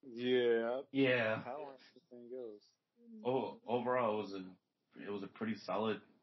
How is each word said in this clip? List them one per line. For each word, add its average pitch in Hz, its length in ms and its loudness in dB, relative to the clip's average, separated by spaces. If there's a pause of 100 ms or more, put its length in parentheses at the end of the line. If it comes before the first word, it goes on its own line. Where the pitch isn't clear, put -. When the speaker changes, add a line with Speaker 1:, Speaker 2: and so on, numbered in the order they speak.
Speaker 1:
Yeah. 120 720 4 (120)
Speaker 2:
Yeah. 123 520 4
Speaker 1:
I 120 60 -8
don't 143 160 -8
have - 460 -20
anything 120 160 -16 (100)
else. 107 240 -10 (640)
Speaker 2:
Oh, 120 320 0 (100)
overall, 120 520 2
it 104 40 -2
was 98 100 -6
a, - 760 -14
it 98 40 -8
was 101 120 -4
a 101 60 -8
pretty 110 360 -4
solid 104 360 0 (220)